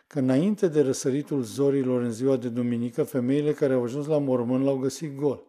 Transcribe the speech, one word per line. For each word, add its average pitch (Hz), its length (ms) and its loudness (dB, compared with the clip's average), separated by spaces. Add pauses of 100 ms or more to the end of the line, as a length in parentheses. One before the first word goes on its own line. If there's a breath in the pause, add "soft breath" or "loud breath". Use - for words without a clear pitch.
că - 120 -8
înainte 160 500 2
de 151 120 2
răsăritul 139 640 0
zorilor 127 600 0
în 120 80 -2
ziua 131 260 2
de 123 120 -4
duminică, 120 540 -2
femeile 139 500 0
care 143 200 0
au 127 100 2
ajuns 135 240 -4
la 151 120 2
mormânt 127 460 0
l-au 139 120 2
găsit 139 400 -4
gol. 135 320 -2